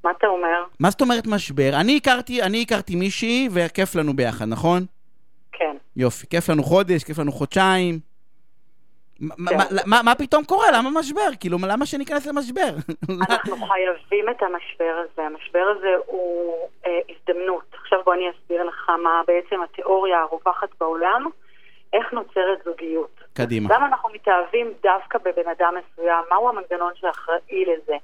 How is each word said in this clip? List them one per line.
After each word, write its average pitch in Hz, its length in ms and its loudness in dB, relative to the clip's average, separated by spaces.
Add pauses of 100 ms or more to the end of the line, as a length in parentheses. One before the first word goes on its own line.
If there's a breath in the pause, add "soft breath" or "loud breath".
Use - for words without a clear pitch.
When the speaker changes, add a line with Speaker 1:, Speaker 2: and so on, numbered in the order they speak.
Speaker 1:
מה 175 80 2
אתה 196 160 0
אומר? 175 360 0 (160)
Speaker 2:
מה 185 100 4
זאת 208 120 -2
אומרת 240 260 2
משבר? 143 420 0 (120)
אני 254 160 4
הכרתי, 247 440 0
אני 208 200 0
הכרתי 202 340 -2
מישהי, 226 580 0
וכיף 175 420 0
לנו 151 180 2
ביחד, 117 340 -2
נכון? 165 340 2 (720)
Speaker 1:
כן. 151 240 -4 (200)
Speaker 2:
יופי, 127 340 -2
כיף 170 200 0
לנו 156 140 2
חודש, 175 400 2
כיף 156 160 -8
לנו 143 120 -2
חודשיים. 180 680 2 (1200)
מה, 170 300 -6
Speaker 1:
כן. 170 80 4
Speaker 2:
מה, 190 60 4 (220)
מה, 220 200 6
מה 233 100 8
פתאום 294 280 2
קורה? 381 300 4
למה 240 160 4 (100)
משבר? 330 300 0 (100)
כאילו, 175 180 -2 (100)
למה 226 180 0
שניכנס 285 420 -4
למשבר? 285 440 -2 (280)
<laughs> 185 300 -4
Speaker 1:
אנחנו 220 260 0 (120)
חייבים 196 600 0
את 233 140 -4
המשבר 170 600 -4
הזה. 160 240 -10
המשבר 175 500 -2
הזה 185 180 0 (100)
הוא, 175 500 -4 (300)
אה, 175 140 0 (100)
הזדמנות. 180 540 -4 (100)
עכשיו - 320 0
בוא 180 80 4
אני 180 160 0
אסביר 175 340 -4
לך 170 260 -4 (140)
מה 165 240 4
בעצם 175 340 0
התיאוריה 190 580 0
הרווחת 165 500 -2 (100)
בעולם, 170 460 0 (680 soft breath)
איך 226 200 0
נוצרת 190 520 -2
זוגיות. 165 560 -6 (120)
Speaker 2:
קדימה. 117 420 0
Speaker 1:
למה 269 100 2
אנחנו 254 280 -2
מתאהבים 208 600 0 (100)
דווקא 190 360 0
בבן 175 380 -2
אדם 170 200 2
מסוים? 170 520 -2
מהו 208 200 4
המנגנון 180 460 -4
שאחראי 180 680 -2
לזה? 160 380 -2